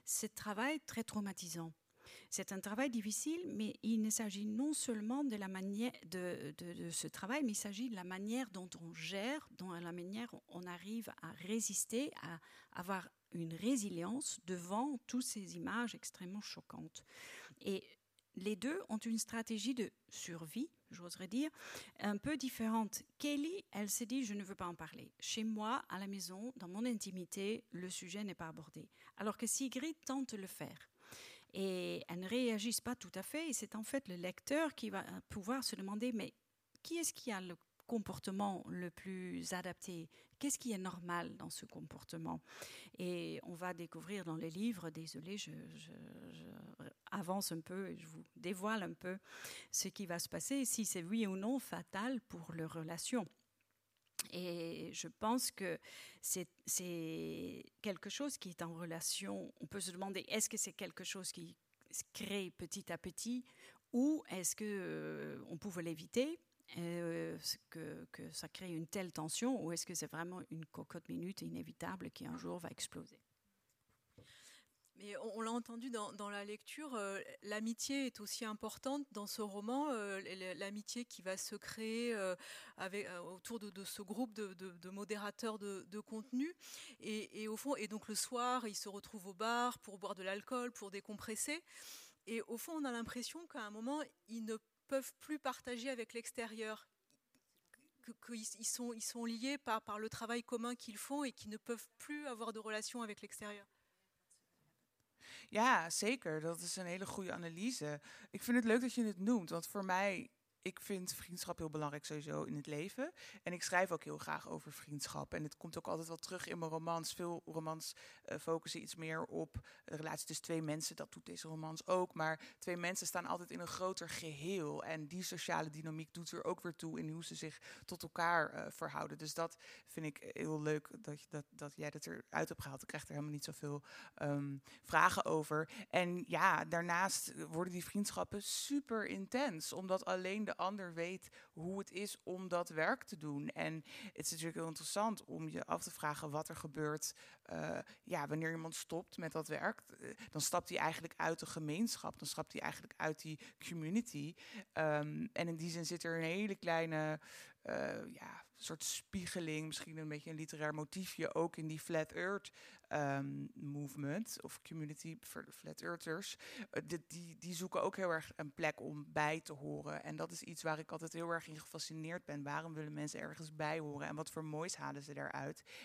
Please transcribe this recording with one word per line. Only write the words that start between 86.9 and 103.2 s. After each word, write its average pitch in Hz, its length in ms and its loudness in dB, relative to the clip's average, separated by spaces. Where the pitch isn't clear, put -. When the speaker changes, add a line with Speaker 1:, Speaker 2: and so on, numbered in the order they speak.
Speaker 2:
Et, 214 420 -4
et 214 80 -2
au 220 80 -2
fond, 277 180 2
et 214 120 0
donc 208 200 -6
le 214 80 -2
soir, 247 520 4
ils 202 80 -2
se - 120 -4
retrouvent 196 400 -8
au 202 60 -6
bar 233 460 4
pour 202 180 -10
boire 190 180 0
de 185 80 -6
l'alcool, 240 480 0
pour 202 200 -8
décompresser. 214 720 -2
Et 226 180 0
au 226 140 -2
fond, 330 160 -4
on 302 120 2
a 262 60 2
l'impression 240 560 -2
qu'à 233 180 -6
un 208 60 -6
moment, 240 300 0
ils 226 180 -4
ne 220 100 0
peuvent 269 320 2
plus 302 200 -2
partager 247 500 -2
avec 233 240 -2
l'extérieur, 220 760 -4
que, 233 100 -12
que 233 220 -10
ils, 220 120 -4
ils 226 60 0
sont, 240 280 2
ils 226 80 -8
sont 233 240 0
liés 233 320 2
par, 220 240 2
par 208 160 -2
le 214 100 0
travail 233 360 -2
commun 233 320 0
qu'ils 214 220 -10
font 285 260 0
et 254 80 2
qu'ils - 180 -10
ne 214 80 -4
peuvent - 400 -4
plus 294 300 -4
avoir 226 260 -2
de 220 60 -8
relation 214 420 -2
avec 208 200 -6